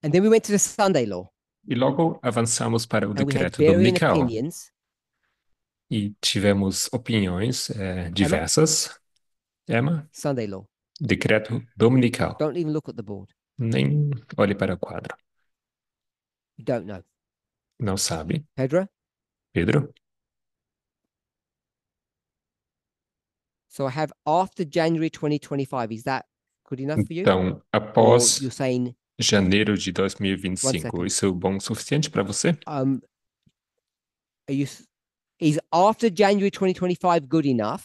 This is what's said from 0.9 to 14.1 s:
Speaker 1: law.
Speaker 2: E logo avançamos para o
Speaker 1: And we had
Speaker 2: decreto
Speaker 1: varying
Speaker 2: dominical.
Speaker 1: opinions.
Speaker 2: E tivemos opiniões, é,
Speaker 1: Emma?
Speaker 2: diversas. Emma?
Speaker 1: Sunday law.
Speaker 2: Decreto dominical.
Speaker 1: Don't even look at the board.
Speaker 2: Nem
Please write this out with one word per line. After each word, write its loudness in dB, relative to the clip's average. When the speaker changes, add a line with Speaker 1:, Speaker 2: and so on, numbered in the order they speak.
Speaker 1:
law. -8
Speaker 2:
E -2
logo 2
avançamos 0
para 0
o -4
Speaker 1:
And -4
we -2
had 0
Speaker 2:
decreto -14
Speaker 1:
varying 6
Speaker 2:
dominical. 4
Speaker 1:
opinions. -4
Speaker 2:
E -2
tivemos 0
opiniões, -2
é, -6
Speaker 1:
Emma? -8
Speaker 2:
diversas. 2
Emma? 0
Speaker 1:
Sunday -4
law. -12
Speaker 2:
Decreto 0
dominical. 2
Speaker 1:
Don't -2
even -4
look -6
at -14
the -12
board. -14
Speaker 2:
Nem 0